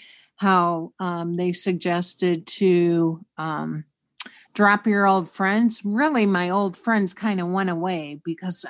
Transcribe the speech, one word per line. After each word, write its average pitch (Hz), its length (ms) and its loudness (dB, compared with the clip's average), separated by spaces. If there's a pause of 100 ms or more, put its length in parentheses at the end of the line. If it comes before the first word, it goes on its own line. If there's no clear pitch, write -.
(360)
How, 175 640 0
um, 175 380 -4
they 180 160 0
suggested 175 920 -2 (160)
to, 170 640 2 (140)
um, 156 460 -6 (680)
drop 208 340 4
your 202 200 2
old 190 220 2
friends. 214 560 0
Really, 233 400 2
my 180 240 2
old 190 260 0
friends 214 380 0
kinda 196 320 -2
went 185 240 0
away 165 540 -4
because 170 460 -4